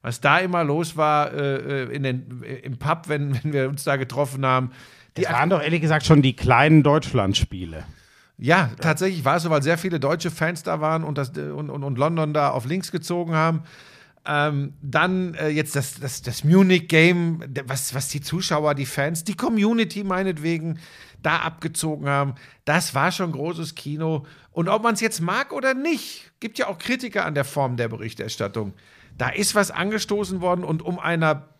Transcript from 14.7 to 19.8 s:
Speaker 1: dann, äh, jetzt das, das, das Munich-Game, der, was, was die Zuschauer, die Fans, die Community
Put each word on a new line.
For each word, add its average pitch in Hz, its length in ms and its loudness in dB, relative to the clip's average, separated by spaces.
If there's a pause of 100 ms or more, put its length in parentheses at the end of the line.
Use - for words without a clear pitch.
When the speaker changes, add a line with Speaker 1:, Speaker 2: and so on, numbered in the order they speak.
Speaker 1:
dann, 175 520 0
äh, 151 140 -2
jetzt 151 260 0
das, 139 240 -4
das, - 240 -8
das 127 220 -8
Munich-Game, 170 1040 6
der, 131 200 -6
was, 131 240 -4
was 135 160 -4
die 143 120 -6
Zuschauer, 151 560 0
die 135 100 -4
Fans, 160 380 -2
die 208 100 -4
Community 220 720 2